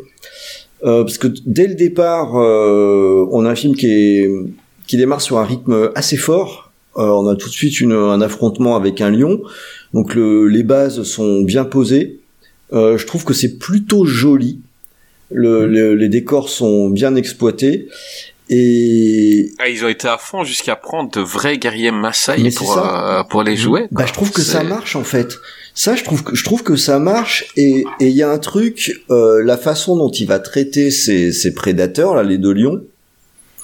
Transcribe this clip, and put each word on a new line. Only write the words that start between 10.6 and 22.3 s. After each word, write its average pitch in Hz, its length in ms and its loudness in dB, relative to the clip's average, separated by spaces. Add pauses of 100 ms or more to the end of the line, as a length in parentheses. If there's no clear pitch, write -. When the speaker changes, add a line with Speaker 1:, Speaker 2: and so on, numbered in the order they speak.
Speaker 1:
bases 127 420 2
sont 101 380 0
bien 107 240 0
posées. 131 540 0 (540)
Euh, 110 260 4
je 110 80 -8
trouve 165 180 -6
que 143 80 0
c'est 127 240 -2
plutôt 202 480 0
joli. 131 540 2 (720)
Le, 117 360 2
Speaker 2:
Mm. 110 40 0
Speaker 1:
le, 110 240 2
les 107 140 0
décors 131 400 -2
sont 104 420 0
bien 131 240 0
exploités. 147 720 -2 (640)
Et 113 1080 2
Speaker 2:
Ah, 127 120 -2
ils 113 140 -6
ont 117 60 0
été 110 180 -4
à 117 100 0
fond 190 260 -8
jusqu'à 127 320 -6
prendre 151 360 -8
de 104 100 -4
vrais 120 360 -4
guerriers 113 340 -2
Maasai 110 480 -2